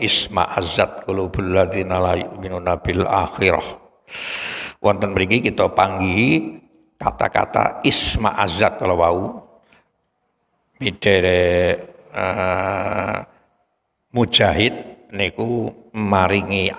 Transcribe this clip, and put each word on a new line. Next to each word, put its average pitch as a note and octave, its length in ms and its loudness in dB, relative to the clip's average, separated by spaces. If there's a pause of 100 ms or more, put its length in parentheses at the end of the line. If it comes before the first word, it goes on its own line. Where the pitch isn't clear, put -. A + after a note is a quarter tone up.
isma'azzat - 1040 -2
qulubul F#2+ 400 -4
ladzina F#2 560 0
la F2+ 160 0
yu'minuna F2+ 640 -6
bil F2+ 240 0
akhirah." F#2+ 560 0 (1200)
Wonten G2+ 320 2
mriki F#2+ 320 2
kita F#2+ 240 2
panggihi G2 880 2 (400)
kata-kata - 880 0
isma'azzat G2+ 960 0
kala F#2 160 2
wau. F2 480 0 (1400)
Midere, F2+ 960 4 (320)
eh, F#2+ 1080 -2 (920)
Mujahid A2 1040 0
niku A2+ 560 -2 (240)
maringi G2 720 2 (120)